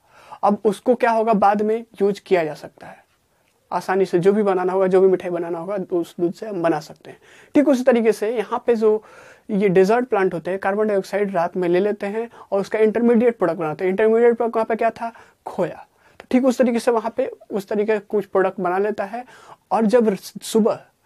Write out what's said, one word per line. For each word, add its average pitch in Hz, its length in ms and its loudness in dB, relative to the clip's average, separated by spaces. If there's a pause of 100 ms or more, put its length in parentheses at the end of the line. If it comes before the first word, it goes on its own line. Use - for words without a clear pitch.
(420)
अब 208 220 2
उसको 226 300 0
क्या 233 160 0
होगा, 226 220 2
बाद 208 300 4
में 220 220 -2 (180)
यूज़ 196 180 0
किया 175 240 0
जा 151 100 -6
सकता - 320 -20
है - 180 -20 (680)
आसानी 185 320 0
से, 180 140 -2
जो 185 140 4
भी 214 100 0
बनाना 185 300 0
होगा, 190 140 2
जो 185 140 4
भी 190 80 6
मिठाई 180 220 0
बनाना 170 280 -6
होगा, 190 200 -8 (140)
उस 170 280 -4
दूध 175 140 -2
से - 120 -14
हम 196 160 -8
बना 165 180 0
सकते - 300 -20
हैं। - 80 -20 (360)
ठीक 294 140 4
उसी 254 140 2
तरीके 233 300 4
से 214 240 -2
यहाँ 226 300 -4
पे 240 100 2
जो 214 280 0 (460)
ये 202 180 0
डेजर्ट 190 400 4
प्लांट 190 260 0
होते 165 160 -8
हैं, 190 100 -6
कार्बन 208 280 -2
डाइऑक्साइड 196 460 -2
रात 175 220 -2
में 180 120 -2
ले 175 120 2
लेते 208 260 -2
हैं 226 240 -6 (220)
और 196 80 0
उसका 208 180 -4
इंटरमीडिएट 233 600 2
प्रोडक्ट 165 200 -2
बनाते 160 260 -6
हैं। 185 60 0
इंटरमीडिएट 226 460 4
प्रोडक्ट 233 200 -4
वहाँ 220 100 0
पे 226 100 -2
क्या 226 140 0
था, 233 220 -10 (340)
खोया। - 400 -6 (340)
तो - 100 -20
ठीक 254 140 2
उस 254 140 2
तरीके 233 200 2
से 247 120 0
वहाँ 226 260 -2
पे - 140 -4 (200)
उस 196 180 -6
तरीके 214 240 -2
का 214 60 0
कुछ 202 260 -4
प्रोडक्ट 190 360 -2
बना 180 180 -2
लेता 214 260 -4
है 233 200 -12 (460)
और 208 160 0
जब 214 300 2 (260)
सुबह 214 380 0 (260)